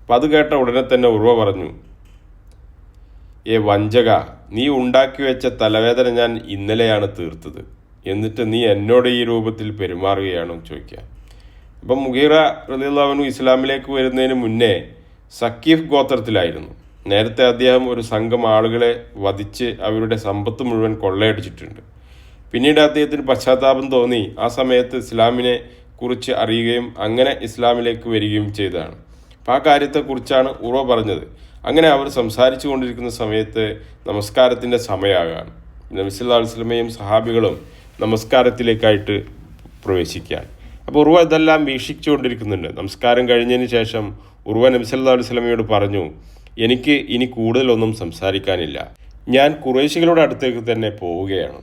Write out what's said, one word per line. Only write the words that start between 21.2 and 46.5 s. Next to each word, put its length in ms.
പിന്നീട് 280
അദ്ദേഹത്തിന് 480
പശ്ചാത്താപം 640
തോന്നി. 300
ആ 80
സമയത്ത് 500
ഇസ്ലാമിനെ 580
കുറിച്ച് 300
അറിയുകയും 540
അങ്ങനെ 360
ഇസ്ലാമിലേക്ക് 680
വരികയും 440
ചെയ്തതാണ്. 420
അപ്പം 160
ആ 100
കാര്യത്തെക്കുറിച്ചാണ് 840
ഉറവ 420
പറഞ്ഞത്. 320
അങ്ങനെ 200
അവർ 220
സംസാരിച്ചു 580
കൊണ്ടിരിക്കുന്ന 420
സമയത്ത് 540
നമസ്കാരത്തിൻ്റെ 720
സമയമാകാണ്. 760
നബി 120
സല്ലല്ലാഹു 320
അലൈഹി 120
വസല്ലമയും 360
സഹാബികളും 680
നമസ്കാരത്തിലേക്കായിട്ട് 1160
പ്രവേശിക്കുകയാണ്. 640
അപ്പോൾ 120
ഉർവ 220
ഇതെല്ലാം 440
വീക്ഷിച്ചുകൊണ്ടിരിക്കുന്നുണ്ട്. 1120
നമസ്കാരം 520
കഴിഞ്ഞതിന് 480
ശേഷം 280
ഉർവ 240
നബി 140
സല്ലല്ലാഹു 340
അലൈഹി 100
വസല്ലമയോട് 460
പറഞ്ഞു, 300